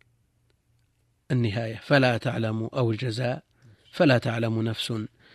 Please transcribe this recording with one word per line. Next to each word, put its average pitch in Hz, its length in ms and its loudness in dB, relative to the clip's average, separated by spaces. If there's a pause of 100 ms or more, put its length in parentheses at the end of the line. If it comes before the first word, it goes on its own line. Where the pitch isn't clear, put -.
(1300)
النهاية: 113 520 -2
"فلا 131 340 4
تعلم"، 113 560 -2
أو 120 180 2
الجزاء: 123 520 -4 (480)
"فلا 139 260 6
تعلم 113 440 -2
نفس 113 320 -4 (420)